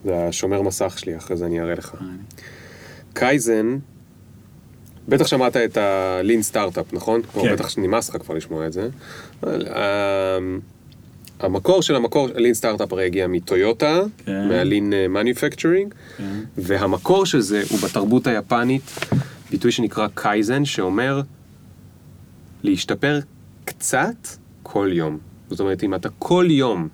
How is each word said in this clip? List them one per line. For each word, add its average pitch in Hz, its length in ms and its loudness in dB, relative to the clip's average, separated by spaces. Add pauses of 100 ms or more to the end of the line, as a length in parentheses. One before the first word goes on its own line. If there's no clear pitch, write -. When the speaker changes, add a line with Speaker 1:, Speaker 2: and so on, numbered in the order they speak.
Speaker 1:
זה 87 220 0
השומר 98 360 0
מסך 92 360 -2
שלי, 82 180 -8
אחרי 87 200 -6
זה 87 100 -4
אני 85 140 -2
אראה 85 140 -2
לך. - 260 -12
Speaker 2:
אה. 95 60 -10 (1040)
Speaker 1:
קייזן, 120 680 2 (1300)
בטח 139 180 4
שמעת 127 300 2
את 113 200 2
ה-Lean 98 800 2
Startup, 90 380 -2
נכון? 113 280 0 (120)
Speaker 2:
כן. 98 200 2
Speaker 1:
בטח 101 160 -2
שנמאס 101 400 0
לך - 80 -8
כבר 82 180 -8
לשמוע 80 320 -6
את 80 60 -6
זה. 101 160 -4 (540)
אבל, - 260 -2
אמ, 95 920 -2 (800)
המקור 98 420 2
של 151 140 2
המקור, 123 320 2
Lean 117 320 2
Startup 104 300 -2
הרי 92 160 0
הגיע 90 200 0
מטויוטה, 104 760 2 (220)
Speaker 2:
כן. 101 240 -2
Speaker 1:
מה-Lean, 98 460 2
אה, 95 120 2 (160)
Manufacturing, 160 720 0 (220)
Speaker 2:
כן. 101 240 -8 (160)
Speaker 1:
והמקור 98 680 2
של 151 140 2
זה 101 300 2
הוא 107 80 0
בתרבות 107 480 2
היפנית, 120 560 0 (680)
ביטוי - 220 2
שנקרא 107 420 0
קייזן, 110 500 2
שאומר 123 560 0 (1400)
להשתפר 104 560 0 (460)
קצת - 640 -4 (340)
כל 98 300 0
יום. 78 260 0 (320)
זאת 92 100 -6
אומרת, 98 240 0
אם 95 100 0
אתה 92 140 -4 (100)
כל 180 320 4
יום 117 440 2